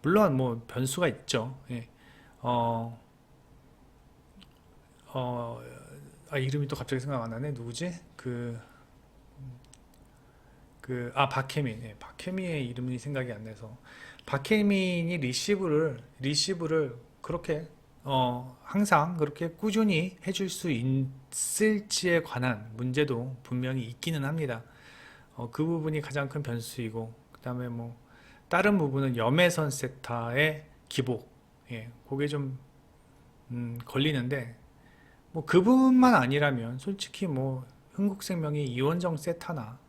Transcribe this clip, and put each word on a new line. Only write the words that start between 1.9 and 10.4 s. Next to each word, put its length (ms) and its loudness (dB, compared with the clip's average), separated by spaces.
어, 600 0
어, 520 -6
아, 80 -2
이름이 280 -2
또 80 -4
갑자기 260 -4
생각 200 -4
안 80 -6
나네. 220 -6
누구지? 420 -6
그, 440 -6